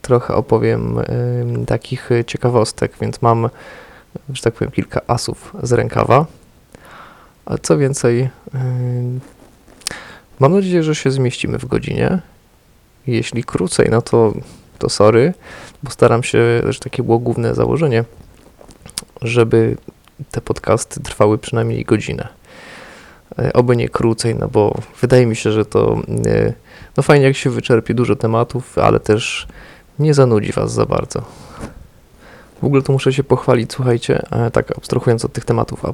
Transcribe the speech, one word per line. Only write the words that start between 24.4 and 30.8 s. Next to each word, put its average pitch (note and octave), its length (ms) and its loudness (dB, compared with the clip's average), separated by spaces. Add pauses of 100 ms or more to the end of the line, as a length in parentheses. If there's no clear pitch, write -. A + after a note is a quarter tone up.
bo G#2+ 300 2 (240)
wydaje B2+ 240 6
mi A2 100 0
się, A2 160 -2
że G#2+ 140 2
to, G#2+ 360 0 (240)
e, A1 280 2 (440)
no C#3+ 60 0
fajnie, C#3+ 220 6
jak C3+ 100 4
się - 140 -4
wyczerpie A#2 440 0
dużo A2+ 220 2
tematów, A#2 640 -2
ale - 220 4
też - 480 -2 (520)
nie D3+ 140 2
zanudzi B2 380 4
was A2 200 -2
za A2+ 140 0